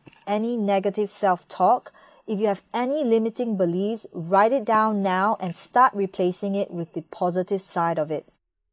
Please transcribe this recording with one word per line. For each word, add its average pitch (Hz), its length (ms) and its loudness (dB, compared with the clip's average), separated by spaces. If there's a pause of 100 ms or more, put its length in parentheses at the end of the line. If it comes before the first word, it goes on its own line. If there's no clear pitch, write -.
(260)
any 226 320 -2
negative 202 520 0
self-talk. 196 800 0 (360)
If 214 120 -4
you 214 80 0
have 196 160 0 (100)
any 269 320 -2
limiting 226 520 0
beliefs, 190 560 0
write 190 400 2
it 262 120 0
down 220 380 2
now 196 380 2
and 175 140 -6
start - 400 2
replacing 196 600 -2
it 202 160 -2
with 170 240 -8
the 165 80 -6
positive 185 580 -2
side 170 380 -2
of 151 120 -2
it. 151 160 -6 (460)